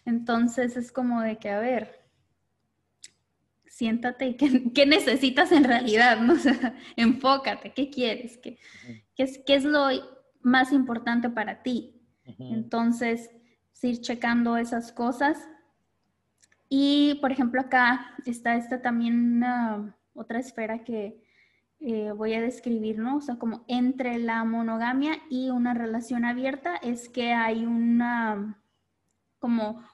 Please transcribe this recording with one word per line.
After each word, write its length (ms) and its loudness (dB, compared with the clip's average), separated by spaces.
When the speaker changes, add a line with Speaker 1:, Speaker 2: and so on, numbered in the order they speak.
Speaker 1:
Entonces 720 0
es 120 -8
como 300 -2
de 180 -2
que, 120 -8
a 80 -2
ver, 420 -4
siéntate 600 -4
y 80 -4
qué, 360 2
qué 140 6
necesitas 680 4
en 120 8
realidad, 560 4
¿no? 120 4
<laughs> 20 8
O 40 6
sea, 360 2
enfócate, 800 0
¿qué 160 -2
quieres? 480 -4
¿Qué, 200 -16
Speaker 2:
Ujú. 180 -18
Speaker 1:
qué 100 -2
es, 220 -6
qué 100 4
es 80 0
lo 240 2
más 300 4
importante 580 0
para 320 -6
ti? 380 -6
Speaker 2:
Ujú. 180 -16
Speaker 1:
Entonces, 760 -2
es 100 -8
ir 160 -2
checando 560 0
esas 360 -4
cosas. 560 -2
Y, 520 4
por 120 0
ejemplo, 280 0
acá 540 2
está 300 -2
esta 260 -4
también, 640 2
ah, 520 -2
otra 240 -8
esfera 460 -6
que, 380 -8
eh, 320 -4
voy 220 -4
a 60 -2
describir, 580 -4
¿no? 180 -2
O 40 -2
sea, 160 -6
como 320 -6
entre 500 -2
la 260 -2
monogamia 720 -2
y 200 -2
una 240 0
relación 500 -4
abierta 520 -4
es 320 -6
que 240 -2
hay 340 0
una, 960 0
como 560 -2